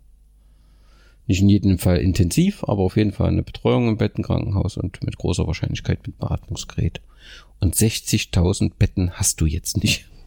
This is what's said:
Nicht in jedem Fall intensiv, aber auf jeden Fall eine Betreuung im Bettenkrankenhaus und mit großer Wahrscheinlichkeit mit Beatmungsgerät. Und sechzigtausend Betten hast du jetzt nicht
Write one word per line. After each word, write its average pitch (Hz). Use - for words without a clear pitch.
Nicht 92
in 101
jedem 98
Fall 87
intensiv, 95
aber 101
auf 92
jeden 107
Fall 90
eine 90
Betreuung 120
im 110
Bettenkrankenhaus 98
und -
mit -
großer -
Wahrscheinlichkeit -
mit -
Beatmungsgerät. -
Und 85
sechzigtausend -
Betten 92
hast -
du 80
jetzt -
nicht -